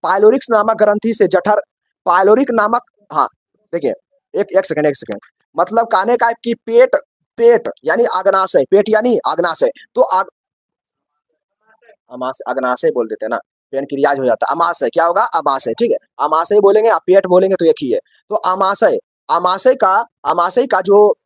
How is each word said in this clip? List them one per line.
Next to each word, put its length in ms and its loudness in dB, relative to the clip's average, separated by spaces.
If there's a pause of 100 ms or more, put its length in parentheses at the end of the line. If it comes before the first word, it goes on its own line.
पाइलोरिक्स 480 2
नामक 260 0
ग्रंथि 360 0
से 140 0
जठर, 340 0 (440)
पाइलोरिक 460 2
नामक, 300 0 (320)
हाँ, 140 0 (460)
देखिए, 200 -4 (420)
एक, 120 -2 (100)
एक 80 0
सेकंड, 200 -4
एक 100 0
second। 240 -10 (380)
मतलब 280 0
कहने 320 -2
का 100 0
है 60 -2 (100)
कि 100 -4
पेट, 360 2 (480)
पेट 320 2 (160)
यानी 200 0 (100)
अग्नाशय, 560 0
पेट 180 2
यानी 280 2
अग्नाशय। 540 -2 (240)
तो 60 0
आग-, 280 0 (1800)
अमाशय, 400 -8
अग्नाशय 400 -2
बोल 160 0
देते 180 -8
हैं 40 -6
ना, 100 -4 (320)
पेनक्रियाज 480 -2
हो 60 -4
जाता 200 0
है। 100 -4
अमाशय 340 -2
क्या 160 0
होगा? 180 0
अमाशय, 500 -2
ठीक 180 -2
है, 60 -2 (220)
अमाशय 400 0
बोलेंगे, 300 4
आप 180 0
पेट 180 4
बोलेंगे 300 2
तो 100 -4
एक 160 4
ही 100 -4
है। 80 -2 (300)
तो 60 -6
अमाशय, 640 0 (320)
आमाशय 460 0
का, 300 0 (200)
आमाशय 400 0
का 160 -2
जो 340 4 (100)